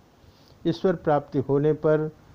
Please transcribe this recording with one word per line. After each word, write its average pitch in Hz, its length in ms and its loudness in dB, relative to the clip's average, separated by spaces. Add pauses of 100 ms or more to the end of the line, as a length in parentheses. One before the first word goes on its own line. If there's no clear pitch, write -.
(680)
ईश्वर 170 300 0
प्राप्ति 147 420 -2
होने 143 340 0
पर 156 380 0 (240)